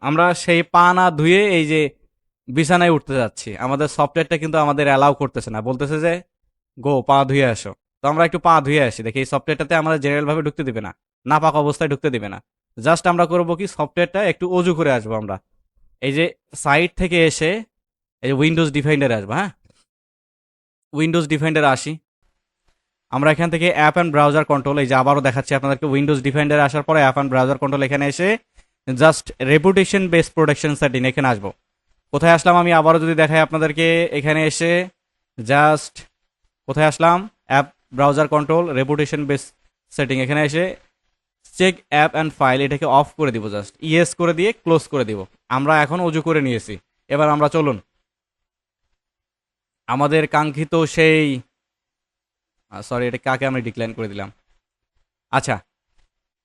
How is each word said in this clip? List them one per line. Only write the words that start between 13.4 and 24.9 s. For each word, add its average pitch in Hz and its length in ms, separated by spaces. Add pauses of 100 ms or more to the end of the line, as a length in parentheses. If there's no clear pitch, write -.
কি, 196 100
সফটওয়্যারটা 175 580
একটু 180 320
অজু 180 180
করে 151 180
আসবো 110 220
আমরা। 101 260 (600)
এই 139 120
যে 160 220 (200)
সাইট 151 420
থেকে 175 300
এসে 165 360 (600)
এই 127 60
যে 135 40
Windows 160 380
Defender-এ 139 440
আসবো, 101 180
হ্যাঁ, 180 180 (1400)
Windows 160 320
Defender-এ 151 380
আসি। 147 340 (1120)
আমরা 143 220
এখান 165 180
থেকে 170 220
অ্যাপ 151 240
and 175 140
ব্রাউজার 147 340
কন্ট্রোল, 139 340
এই 139 80
যে 127 80